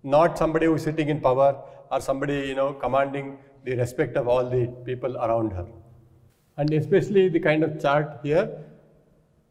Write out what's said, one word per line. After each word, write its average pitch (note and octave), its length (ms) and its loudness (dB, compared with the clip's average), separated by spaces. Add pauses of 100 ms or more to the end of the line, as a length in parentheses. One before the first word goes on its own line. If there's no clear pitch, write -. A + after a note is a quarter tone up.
Not D#3 360 4
somebody D#3+ 280 2
who D#3+ 80 4
is D3 80 -2
sitting D#3 260 -2
in D3 120 -2
power C3+ 420 2 (280)
or C3+ 100 -2
somebody, C#3 480 -2
you C3+ 60 -4
know, C3+ 180 0
commanding C#3 680 -2 (260)
the B2+ 120 -4
respect B2 400 -2
of B2 120 0
all B2+ 200 2
the B2 180 0 (180)
people B2+ 320 -6
around A2+ 340 0
her. F2+ 160 -8 (920)
And D3 160 0
especially F#3 560 2
the E3 120 0
kind D#3 220 2
of D#3 180 -2
chart D3 420 0
here, D#3+ 420 -2 (880)